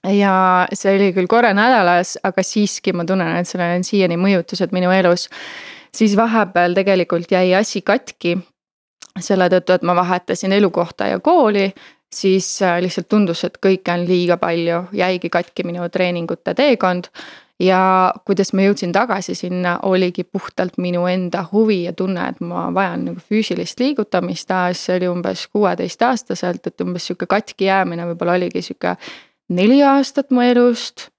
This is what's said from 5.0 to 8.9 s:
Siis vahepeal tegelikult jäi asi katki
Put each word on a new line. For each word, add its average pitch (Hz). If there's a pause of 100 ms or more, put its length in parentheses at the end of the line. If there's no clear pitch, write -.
Siis 202
vahepeal 202
tegelikult 185
jäi 185
asi 196
katki 185 (840)